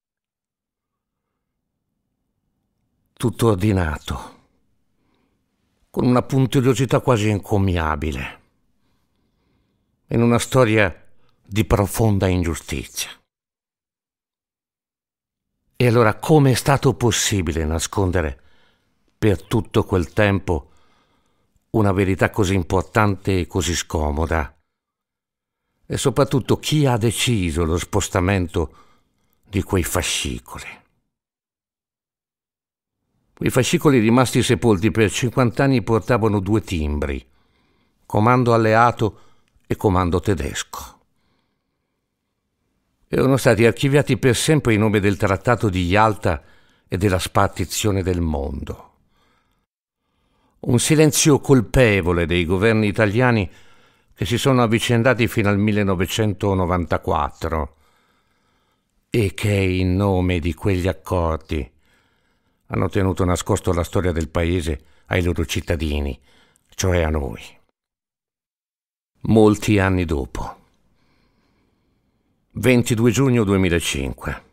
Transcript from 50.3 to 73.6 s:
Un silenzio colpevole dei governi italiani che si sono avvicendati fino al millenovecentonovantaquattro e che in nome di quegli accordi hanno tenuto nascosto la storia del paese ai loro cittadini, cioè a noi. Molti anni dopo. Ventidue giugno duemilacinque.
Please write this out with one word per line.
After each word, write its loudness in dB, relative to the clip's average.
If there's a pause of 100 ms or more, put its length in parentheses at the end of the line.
Un -2
silenzio 4
colpevole 2
dei 0
governi 2
italiani 0 (600)
che -8
si -2
sono 2
avvicendati 2
fino 0
al 2
millenovecentonovantaquattro -2 (1300)
e 0
che -2
in 0
nome 0
di -4
quegli -2
accordi -4 (960)
hanno -4
tenuto -2
nascosto -2
la -2
storia -2
del -4
paese -4 (220)
ai -2
loro -2
cittadini, -4 (520)
cioè -2
a 0
noi. -6 (1800)
Molti 4
anni 0
dopo. -8 (1900)
Ventidue 2
giugno 2
duemilacinque. -2